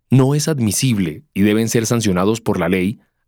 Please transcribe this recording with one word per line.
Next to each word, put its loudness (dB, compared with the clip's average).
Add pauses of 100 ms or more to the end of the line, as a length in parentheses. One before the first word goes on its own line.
(120)
No 4
es -4
admisible, -2 (100)
y -2
deben 2
ser 0
sancionados 0
por -4
la -2
ley, -2 (280)